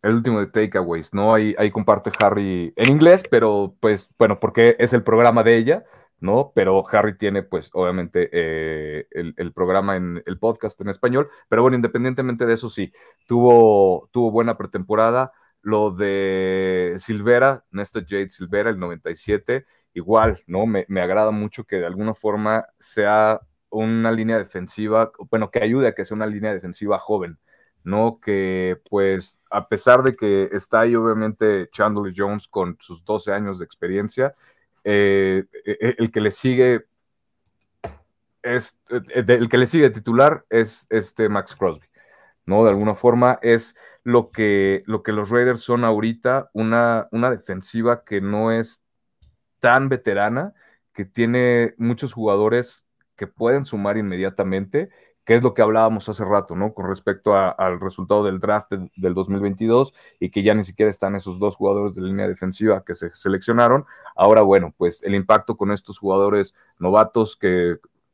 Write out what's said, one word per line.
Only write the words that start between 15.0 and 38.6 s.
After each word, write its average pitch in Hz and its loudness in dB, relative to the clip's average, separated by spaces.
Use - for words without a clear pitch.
Lo 107 0
de 95 -2
Silvera, 120 0
Néstor 98 -10
Jade 98 -6
Silvera, 101 -4
el 98 -8
noventa 87 -10
y 85 -10
siete, 117 -6
igual, 104 0
¿no? 92 -4
Me, 104 -2
me 95 -4
agrada 104 0
mucho 104 -8
que 101 -8
de 87 -4
alguna 104 -6
forma 107 -4
sea 107 0
una 113 -2
línea 113 -2
defensiva, 107 -4
bueno, 110 -2
que 120 -2
ayude 123 0
a 107 -2
que 98 -8
sea 107 -10
una 107 -4
línea 104 -6
defensiva 92 -6
joven, 90 -6
¿no? 110 -2
Que, 92 -4
pues, 98 -4
a 101 -6
pesar 123 4
de 131 0
que 98 0
está 107 -2
ahí, 117 2
obviamente, 107 -2
Chandler 104 -4
Jones 101 -6
con 87 -6
sus 85 -20
doce 104 -4
años 98 -6
de 85 -12
experiencia, 104 -6
eh, 98 2
e-, 104 -6
e-, 117 -2
el 113 0
que 113 -4
le 104 0
sigue 127 0
es, 120 -6